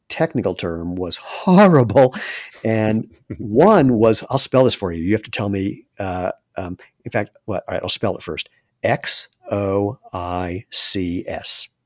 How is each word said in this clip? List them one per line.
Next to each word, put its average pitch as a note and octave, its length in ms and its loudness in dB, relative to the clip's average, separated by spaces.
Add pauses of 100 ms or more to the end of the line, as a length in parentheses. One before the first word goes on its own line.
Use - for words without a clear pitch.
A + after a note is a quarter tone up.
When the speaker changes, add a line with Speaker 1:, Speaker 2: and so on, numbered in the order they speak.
(100)
Speaker 1:
technical G#2+ 440 -2
term E2+ 420 -6
was F2+ 200 -4
<laughs> - 60 -8
horrible. C#3+ 920 6 (480)
And A2 480 0 (160)
Speaker 2:
<laughs> - 120 -12
Speaker 1:
one C#3 560 4
was, A2 340 4
I'll C3 80 -2
spell C3 280 2
this A#2 100 2
for F2+ 180 -4
you. E2 100 -6
You F#2+ 100 0
have G#2+ 100 0
to - 80 -20
tell G2+ 180 -4
me, G2+ 380 -4 (120)
uh, F#2 340 -6 (260)
um, F#2 180 -8 (300)
in - 40 -14
fact, G#2+ 200 -4 (160)
what, G2+ 200 -6
all G2 80 -8
right, - 80 -4
I'll F#2 60 -6
spell - 280 -2
it - 60 -14
first. - 280 -10 (320)
X - 460 -4 (220)
O G2+ 480 -2 (140)
I F2+ 560 -6
C F2+ 580 -4
S. - 420 -6 (180)